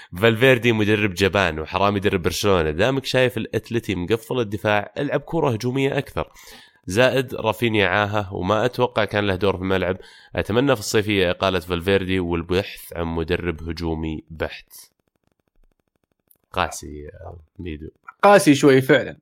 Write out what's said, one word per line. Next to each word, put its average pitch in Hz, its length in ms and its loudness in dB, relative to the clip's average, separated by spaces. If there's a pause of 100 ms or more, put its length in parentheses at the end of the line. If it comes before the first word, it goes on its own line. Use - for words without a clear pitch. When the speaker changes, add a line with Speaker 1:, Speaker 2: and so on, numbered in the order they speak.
(220)
Speaker 1:
فالفيردي 117 500 4
مدرب 107 420 2
جبان 90 460 0
وحرام 98 380 0
يدرب 95 240 0
برشلونة، 87 500 0
دامك 127 340 -2
شايف 127 320 0
الأتلتي 110 580 -4
مقفل 107 440 -2
الدفاع، 104 580 -2
العب 139 280 -4
كرة 151 240 -2
هجومية 127 480 -2
أكثر." - 340 -6 (540)
زائد 117 500 0
رافينيا 107 520 0
عاهة 101 460 0
وما 98 320 0
أتوقع 120 400 0
كان 104 220 -2
له 95 80 0
دور 95 220 0
في 87 40 -8
الملعب، 92 360 0 (380)
أتمنى 123 400 0
في 107 60 -6
الصيفية 101 500 0
إقالة 92 280 0
فالفيردي 92 600 0
والبحث 85 760 -4
عن 85 100 -4
مدرب 82 640 -4
هجومي 80 600 -6
بحت. - 440 -10 (1800)
قاسي، 76 560 -6 (180)
آه، 82 120 -18 (220)
ميدو. 80 280 -10 (360)
Speaker 2:
قاسي 196 320 8
شوي 135 260 6
فعلًا. 131 400 2